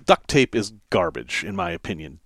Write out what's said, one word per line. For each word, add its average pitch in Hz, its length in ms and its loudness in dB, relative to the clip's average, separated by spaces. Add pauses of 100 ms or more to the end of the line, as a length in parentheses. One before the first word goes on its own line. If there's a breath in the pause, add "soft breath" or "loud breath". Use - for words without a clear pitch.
duct - 220 4
tape 131 280 2
is 107 180 -2 (180)
garbage, 78 520 -2
in 101 120 -8
my 87 160 -4
opinion. 80 540 -10